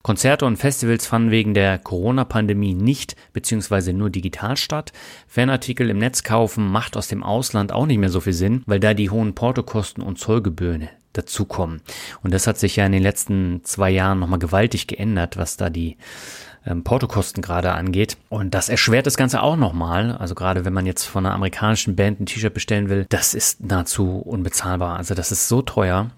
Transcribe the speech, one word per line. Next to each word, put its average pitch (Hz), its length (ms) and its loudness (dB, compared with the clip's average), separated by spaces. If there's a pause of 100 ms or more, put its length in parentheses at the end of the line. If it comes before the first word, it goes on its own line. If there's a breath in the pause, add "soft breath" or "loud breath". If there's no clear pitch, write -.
Konzerte 135 420 2
und 117 120 2
Festivals 117 500 0
fanden 113 240 2
wegen 107 240 4
der 98 240 4
Corona-Pandemie 104 960 0
nicht 113 400 0 (180 soft breath)
beziehungsweise 98 600 0
nur 101 180 0
digital 95 460 -4
statt. - 360 -4 (360 loud breath)
Fanartikel 127 640 0
im 101 80 0
Netz 120 260 0
kaufen 113 440 2
macht - 280 -2
aus - 100 -4
dem 101 160 -6
Ausland 104 500 0
auch 135 140 0
nicht 131 120 4
mehr 98 100 4
so 90 120 0
viel 92 120 0
Sinn, 101 340 2
weil 101 140 2
da 107 140 4
die 101 160 0
hohen 107 240 0
Portokosten 117 680 -2
und 92 160 -6
Zollgebühren 87 720 0 (260)
dazukommen. 87 680 -4 (400 loud breath)
Und 92 100 0
das 95 140 2
hat 92 120 2
sich - 180 0
ja 101 100 4
in 95 60 4
den 95 100 4
letzten 95 600 0
zwei 95 260 0
Jahren 95 300 2
nochmal 90 180 0
gewaltig 95 480 2
geändert, 98 500 -2
was 87 200 -4
da 92 120 -2
die, 82 280 -4 (680 loud breath)
ähm, 85 200 -4
Portokosten 104 580 0
gerade 90 300 0
angeht. 92 460 0 (100)
Und 98 260 -4
das 95 140 0
erschwert 120 380 4
das 135 100 0
Ganze 131 260 2
auch 151 140 4
nochmal. 87 560 0
Also 90 240 -6
gerade 92 280 0
wenn 95 100 0
man 92 120 0
jetzt 92 180 -2
von 95 220 -2
einer 98 80 2
amerikanischen 98 600 0
Band 101 240 2
ein 98 60 -2
T-Shirt 110 280 -2
bestellen 101 340 0
will, 98 200 2
das - 260 0
ist - 300 -2
nahezu 92 540 0
unbezahlbar. 90 800 -4
Also 90 180 -4
das - 180 -2
ist - 160 -2
so 120 120 4
teuer. 98 580 0